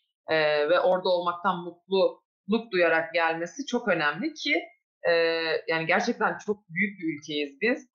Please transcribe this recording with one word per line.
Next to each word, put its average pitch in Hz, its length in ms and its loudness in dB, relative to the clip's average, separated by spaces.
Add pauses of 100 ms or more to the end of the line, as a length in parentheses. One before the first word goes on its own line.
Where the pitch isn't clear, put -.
(280)
e, 151 420 2
ve 175 100 4
orada 185 300 2
olmaktan 175 540 0
mutluluk 185 1080 -2
duyarak 165 420 2
gelmesi 165 520 -2
çok 220 220 -4
önemli 170 460 0
ki, 294 200 -4 (500)
e, 175 80 2 (560)
yani 160 200 -2
gerçekten 190 500 0
çok - 320 -8
büyük 196 300 -4
bir 160 180 -4
ülkeyiz 147 440 -6
biz. 240 340 -2